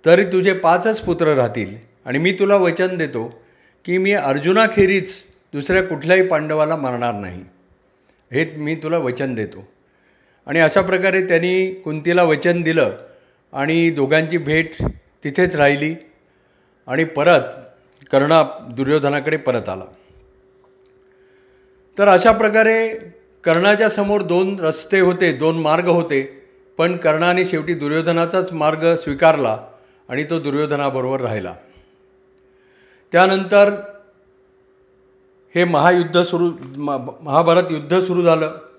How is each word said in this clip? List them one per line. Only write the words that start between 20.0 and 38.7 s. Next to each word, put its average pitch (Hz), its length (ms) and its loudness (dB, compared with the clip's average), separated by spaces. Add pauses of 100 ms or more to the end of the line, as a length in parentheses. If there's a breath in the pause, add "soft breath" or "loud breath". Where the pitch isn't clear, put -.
तर 202 100 4
अशा 190 240 6
प्रकारे 220 680 2 (460)
कर्णाच्या 202 460 2
समोर 208 320 -2
दोन 185 380 0
रस्ते 165 400 -2
होते, 180 320 2
दोन 160 280 0
मार्ग 160 280 0
होते, 165 540 -2 (360)
पण 170 200 0
कर्णाने 170 480 0
शेवटी 165 280 -4
दुर्योधनाचाच 165 800 -2
मार्ग 160 420 0
स्वीकारला 143 640 2 (520 soft breath)
आणि 131 140 -4
तो 165 160 -4
दुर्योधनाबरोबर 139 840 -2
राहिला. 104 340 -6 (1600 soft breath)
त्यानंतर 190 580 4 (1900)
हे 175 80 2
महायुद्ध 170 600 2
सुरू, 170 280 0 (100)
म-, 135 460 -8 (140)
महाभारत 165 500 2
युद्ध 156 280 -2
सुरू 180 220 -2
झालं. 160 360 2 (220)